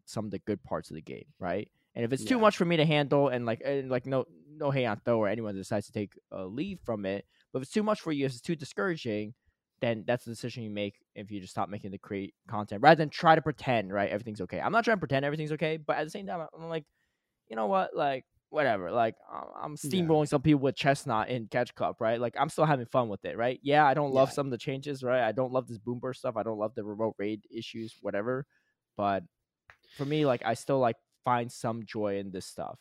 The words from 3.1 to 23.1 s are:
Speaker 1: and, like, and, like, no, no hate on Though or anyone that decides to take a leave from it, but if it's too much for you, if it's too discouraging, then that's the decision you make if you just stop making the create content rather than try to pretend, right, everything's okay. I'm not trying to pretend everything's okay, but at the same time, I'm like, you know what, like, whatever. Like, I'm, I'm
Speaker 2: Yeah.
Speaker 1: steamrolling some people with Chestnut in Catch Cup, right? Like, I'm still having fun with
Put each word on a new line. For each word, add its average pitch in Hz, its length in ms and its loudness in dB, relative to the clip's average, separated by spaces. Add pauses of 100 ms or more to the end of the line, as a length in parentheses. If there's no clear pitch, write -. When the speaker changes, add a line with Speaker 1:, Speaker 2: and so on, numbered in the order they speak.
Speaker 1:
and, 123 180 0
like, 117 200 -2
and, 139 240 -2
like, 123 160 0
no, 135 200 0 (220)
no 147 240 -4
hate 135 140 2
on 104 180 -2
Though 120 160 2
or 107 80 2
anyone 107 280 -2
that 95 60 -6
decides 104 260 -2
to - 40 -20
take 104 260 -6 (140)
a 95 140 -8
leave 160 360 -8
from 107 240 -4
it, 98 200 -2 (260)
but 131 80 -4
if 127 40 -8
it's - 80 -14
too 214 120 2
much 214 180 0
for 165 100 -4
you, 139 140 0
if 131 60 0
it's 120 100 -12
too 170 140 -4
discouraging, 127 800 -4 (480)
then 113 240 0
that's 120 200 -2
the 117 60 -10
decision 117 320 -8
you 107 60 -8
make 104 340 -4 (120)
if 104 160 -14
you 101 100 -8
just 95 100 -14
stop 101 160 -4
making 104 240 -10
the 98 60 -10
create 98 380 -8 (120)
content 104 360 -6
rather 156 140 10
than 151 120 2
try 160 260 6
to 156 60 4
pretend, 120 500 0
right, 101 180 2
everything's 104 320 -6
okay. 90 200 -6
I'm 117 100 0
not 226 120 4
trying 226 140 2
to - 20 -2
pretend 139 260 0
everything's 151 280 -4
okay, 156 240 -2
but 156 200 -2
at 151 60 0
the 156 80 -8
same 196 160 -10
time, 175 260 -6
I'm 165 160 -12
like, 165 160 -6 (640)
you 220 80 -10
know 220 120 0
what, 190 280 0
like, 139 300 0 (240)
whatever. 110 420 2
Like, 113 240 2 (160)
I'm, - 140 -10 (100)
I'm 151 280 -8
Speaker 2:
Yeah. 165 320 2
Speaker 1:
steamrolling 151 120 4
some 143 140 0
people 147 200 6
with 135 140 2
Chestnut 131 540 0
in 117 180 -4
Catch 123 280 -2
Cup, 92 260 -2
right? 117 180 2
Like, 120 200 -2
I'm 143 100 2
still 156 160 2
having 139 200 2
fun 123 240 2
with 98 160 -6